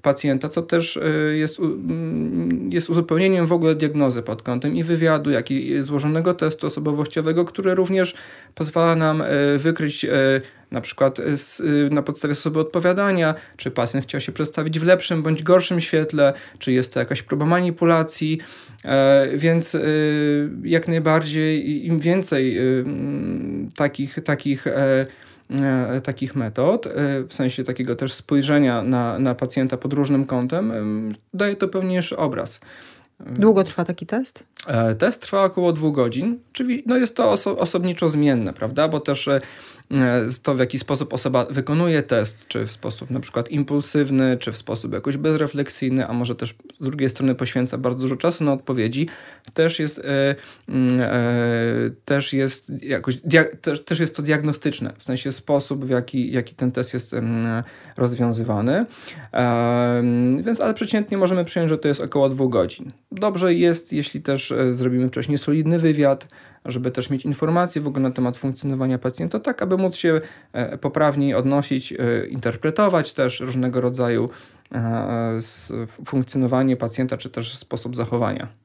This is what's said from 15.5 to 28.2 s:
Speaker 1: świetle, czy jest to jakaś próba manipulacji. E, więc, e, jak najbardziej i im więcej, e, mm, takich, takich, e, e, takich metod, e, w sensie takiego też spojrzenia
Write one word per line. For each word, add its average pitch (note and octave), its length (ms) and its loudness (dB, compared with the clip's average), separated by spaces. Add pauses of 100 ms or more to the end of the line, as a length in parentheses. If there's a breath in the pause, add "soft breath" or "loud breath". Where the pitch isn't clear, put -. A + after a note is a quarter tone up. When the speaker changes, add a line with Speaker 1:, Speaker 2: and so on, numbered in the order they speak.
Speaker 1:
świetle, D#3 520 2 (260 loud breath)
czy C3 140 -2
jest B2+ 220 0
to B2 60 0
jakaś B2 220 -2
próba D3 240 -2
manipulacji. E3 920 2 (460 loud breath)
E, C#3 500 6
więc, E3 400 2
e, D#3 60 0 (840)
jak E3 240 2
najbardziej D#3 840 2
i D3 160 -4
im E3 140 2
więcej, D3 580 2
e, - 20 0
mm, B2+ 1160 -2
takich, F3 480 -2
takich, C#3 420 -2
e, C3+ 400 2 (440 loud breath)
e, C3 500 0
takich C3+ 360 -6
metod, C3+ 500 0
e, - 40 -8 (380)
w - 60 -12
sensie B2+ 300 -2
takiego B2+ 320 -4
też C3+ 160 -4
spojrzenia C#3 680 2